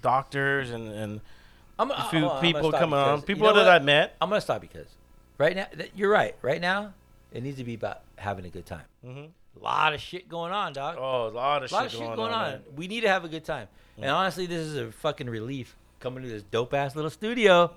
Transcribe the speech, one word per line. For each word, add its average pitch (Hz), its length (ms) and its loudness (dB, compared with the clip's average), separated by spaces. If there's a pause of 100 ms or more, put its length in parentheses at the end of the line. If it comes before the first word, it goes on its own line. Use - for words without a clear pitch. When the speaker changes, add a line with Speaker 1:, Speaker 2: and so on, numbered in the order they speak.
Speaker 1:
doctors 135 680 0
and, 113 180 -8
and 107 320 -8 (580)
Speaker 2:
I'm, 247 120 0
Speaker 1:
a 269 40 -4
Speaker 2:
uh, - 160 -4
Speaker 1:
few 165 100 2
Speaker 2:
hold 156 120 2
on, 139 40 -4
I'm 135 60 -4
gonna 170 120 4
Speaker 1:
people 151 160 0
Speaker 2:
stop 151 100 2
Speaker 1:
come 156 120 2
on, 139 240 4
Speaker 2:
because 143 80 -6
Speaker 1:
people 202 220 2
Speaker 2:
you 214 80 8
know 208 100 8
Speaker 1:
that 185 80 10
Speaker 2:
what? 165 80 8
Speaker 1:
I 139 40 -2
met. 147 360 4
Speaker 2:
I'm 165 80 0
gonna 202 140 0
stop 117 180 -2
because 80 280 -16 (500)
right 170 180 2
now, 196 180 -6
th-, 160 200 -12
you're 196 160 2
right. 170 320 4
Right 147 180 0
now, 196 320 -2 (400)
it 117 100 -10
needs 135 140 -8
to 131 80 -8
be 117 100 -6
about 104 280 -6 (140)
having 98 280 -6
a 87 60 -12
good 87 160 -14
time. 82 180 -12 (200)
Speaker 1:
Mm-hmm. 131 200 -14 (340)
Speaker 2:
A 101 60 -12
lot 147 300 2
of 143 80 -8
shit - 260 -14
going 170 240 -8
on, 190 220 -4
dog. 143 240 -6
Speaker 1:
Oh, 127 300 -2
a - 20 -10
lot 135 340 0
of 123 80 -10
Speaker 2:
A - 20 -2
lot 220 100 2
Speaker 1:
shit - 20 -6
Speaker 2:
of - 60 -10
shit 113 160 -8
Speaker 1:
going 113 80 -8
Speaker 2:
going 226 160 -4
Speaker 1:
on, 220 120 -2
Speaker 2:
on. 151 80 -4
Speaker 1:
man. 131 100 -12 (140)
Speaker 2:
We 175 120 -8
need 226 120 -6
to 220 80 2
have 185 160 2
a 170 40 -10
good 156 160 -10
time. 131 240 -8 (300)
Speaker 1:
Mm. 107 40 -16
Speaker 2:
And 135 80 -2
honestly, 180 360 0
this 170 140 -4
is 156 160 -6
a 117 160 -6
fucking 143 380 -6
relief 117 460 -8 (220)
coming 127 240 -10
to 127 60 -10
this 107 160 -10
dope 117 280 -2
ass 139 240 0
little 156 140 -4
studio 196 680 6